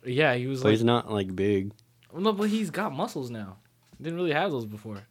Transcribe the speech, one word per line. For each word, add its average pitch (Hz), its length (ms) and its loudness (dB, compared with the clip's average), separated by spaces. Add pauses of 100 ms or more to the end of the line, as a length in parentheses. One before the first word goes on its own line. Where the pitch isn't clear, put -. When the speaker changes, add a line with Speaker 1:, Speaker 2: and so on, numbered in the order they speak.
Speaker 1:
Yeah, 127 300 2
he 123 120 -2
was 131 140 -4
Speaker 2:
But 120 80 2
Speaker 1:
like 107 40 8
Speaker 2:
he's 113 120 4
not, 120 260 4
like, 98 240 -2
big. 98 380 2 (440)
Speaker 1:
No, 202 160 2
but 208 160 0
he's 208 220 0
got 175 220 -4
muscles 135 380 -6
now. 104 280 -10 (440)
Didn't 165 160 -6
really 175 140 0
have 175 180 0
those 123 160 -4
before. 107 320 -12 (120)